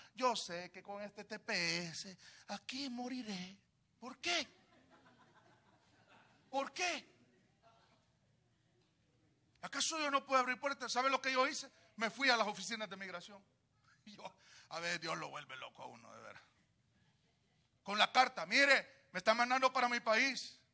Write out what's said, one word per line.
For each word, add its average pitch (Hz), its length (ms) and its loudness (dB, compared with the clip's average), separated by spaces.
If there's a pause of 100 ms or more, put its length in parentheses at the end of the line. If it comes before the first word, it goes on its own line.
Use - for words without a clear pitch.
(140)
"yo 240 220 2
sé 175 340 -8
que 185 120 -18
con 202 200 -10
este 202 220 -14
T 214 140 -10
P 175 400 0 (100)
S 180 280 -10 (320)
aquí 254 420 -8
moriré". 220 680 -8 (420)
¿Por - 200 -14
qué? 339 280 0 (2000)
¿Por 269 220 -2
qué? 349 380 -2 (2500)
¿Acaso 277 340 -2
Dios 294 160 0
no 285 140 0
puede 262 140 6
abrir 247 200 -2
puertas? 277 320 -4
¿Sabe 247 160 2
lo 262 140 2
que 262 100 -2
yo 262 160 2
hice? 277 220 -6 (260)
Me 214 140 -2
fui 262 180 0
a 240 80 8
las 220 100 2
oficinas 208 440 -6
de 190 80 -10
migración. 190 440 -12 (340)
<laughs> - 280 -20
Y 208 100 -20
yo, 202 220 -16 (320)
a 165 120 -8
ver, 170 200 -2
Dios 165 160 -4
lo 156 140 -8
vuelve 139 260 -10
loco 127 280 -14
a - 20 -12
uno, 117 260 -18
de 113 80 -16
veras. 107 220 -16 (1400)
Con 196 140 -2
la 202 160 4
carta, 247 320 6
"Mire, 254 680 4
me 180 60 -4
están 220 180 4
mandando 254 360 4
para 247 160 4
mi 240 120 0
país. 240 580 2 (160)